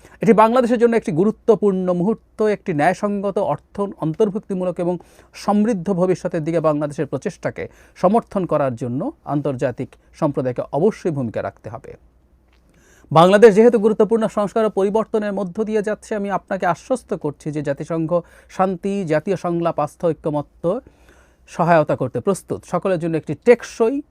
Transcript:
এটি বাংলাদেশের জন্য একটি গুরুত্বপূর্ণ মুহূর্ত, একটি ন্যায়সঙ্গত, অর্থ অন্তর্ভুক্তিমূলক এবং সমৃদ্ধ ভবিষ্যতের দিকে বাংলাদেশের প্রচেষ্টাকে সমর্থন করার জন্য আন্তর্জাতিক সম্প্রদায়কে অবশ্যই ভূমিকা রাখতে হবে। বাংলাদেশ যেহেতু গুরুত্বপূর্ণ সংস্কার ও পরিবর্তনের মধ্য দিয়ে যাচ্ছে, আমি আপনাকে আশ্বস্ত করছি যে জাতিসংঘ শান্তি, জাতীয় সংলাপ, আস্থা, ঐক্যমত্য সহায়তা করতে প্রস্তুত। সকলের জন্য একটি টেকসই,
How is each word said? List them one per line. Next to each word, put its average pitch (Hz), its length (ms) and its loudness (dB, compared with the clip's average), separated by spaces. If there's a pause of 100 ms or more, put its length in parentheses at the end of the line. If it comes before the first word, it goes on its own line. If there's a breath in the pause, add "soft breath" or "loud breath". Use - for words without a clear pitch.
(220 soft breath)
এটি 202 120 6
বাংলাদেশের 226 460 4
জন্য 233 160 4
একটি 214 160 -2
গুরুত্বপূর্ণ 190 840 0
মুহূর্ত, 180 480 -4
একটি 208 320 -2
ন্যায়সঙ্গত, 190 640 -2
অর্থ 185 440 -4 (160)
অন্তর্ভুক্তিমূলক 185 800 -4
এবং 175 180 -2 (360 soft breath)
সমৃদ্ধ 208 600 -2
ভবিষ্যতের 175 500 -2
দিকে 165 160 -2
বাংলাদেশের 151 460 -2
প্রচেষ্টাকে - 600 -8 (280 soft breath)
সমর্থন 196 500 0
করার 143 300 -2
জন্য 135 360 -6 (140)
আন্তর্জাতিক 139 720 -4 (180)
সম্প্রদায়কে 127 480 -2 (100)
অবশ্যই 190 400 0
ভূমিকা 120 300 -4
রাখতে 98 280 -10
হবে। - 240 -14 (1160 soft breath)
বাংলাদেশ 190 440 8
যেহেতু 233 240 6
গুরুত্বপূর্ণ 220 480 2
সংস্কার 208 380 -2
ও 214 40 0
পরিবর্তনের 208 640 -2
মধ্য 196 300 -6
দিয়ে 214 180 -2
যাচ্ছে, 208 340 -6
আমি 202 160 -4
আপনাকে 190 340 -4
আশ্বস্ত - 480 -4
করছি 151 380 -6
যে 147 100 -4
জাতিসংঘ 160 580 -2 (300 soft breath)
শান্তি, 196 560 -2
জাতীয় 156 300 -2
সংলাপ, 170 440 -2
আস্থা, 147 280 -4
ঐক্যমত্য 165 720 -4 (680 soft breath)
সহায়তা 160 480 2
করতে 127 240 -6
প্রস্তুত। - 460 -4
সকলের 180 340 -2
জন্য 165 180 -4
একটি 147 180 -6 (100)
টেকসই, 240 640 2